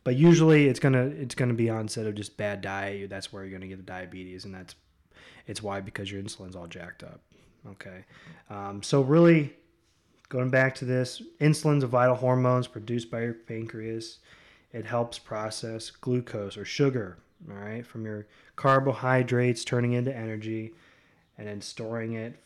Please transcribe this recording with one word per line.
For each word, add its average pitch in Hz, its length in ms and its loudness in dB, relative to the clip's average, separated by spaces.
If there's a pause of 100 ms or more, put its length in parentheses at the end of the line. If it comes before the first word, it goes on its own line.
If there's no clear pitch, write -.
but 127 140 2
usually 160 500 8
it's 127 140 2
gonna, 131 260 4
it's 147 300 -8
gonna 123 180 2
be 113 160 2
onset 110 380 -6
of 101 80 -6
just 104 200 -10
bad 101 260 -4
diet. 98 460 -8
That's 98 240 -12
where 98 120 -12
you're 95 80 -12
gonna 95 160 -12
get 92 80 -12
the 92 80 -18
diabetes, 92 600 -14
and 98 80 -14
that's, 92 220 -16 (720)
it's 104 160 -12
why, 98 180 -6
because 98 300 -10
your 101 100 -8
insulin's 92 360 -12
all 87 100 -14
jacked 87 380 -16
up. 82 160 -20 (440)
Okay. 95 400 -18 (460)
Um, 101 320 -10
so 139 200 2
really, 160 520 6 (720)
going 127 220 -2
back 131 260 4
to - 80 -8
this, 127 380 -2 (180)
insulin's 147 440 4
a - 20 -2
vital 123 300 4
hormone. 127 420 4
It's 127 80 -2
produced 117 420 -6
by 117 140 -6
your 117 120 -4
pancreas. 113 840 -10 (540)
It 113 120 -10
helps 117 360 -2
process 110 720 -8
glucose 120 640 -4
or 104 80 -10
sugar, 120 540 -2 (300)
all 101 60 -16
right, 104 320 -10
from 113 180 -12
your 107 220 -10 (300)
carbohydrates, 127 1080 2
turning 120 280 0
into 123 240 0
energy, 110 560 -6 (640)
and 107 80 -12
then 104 140 -10
storing 113 540 -8
it 113 200 -8 (120)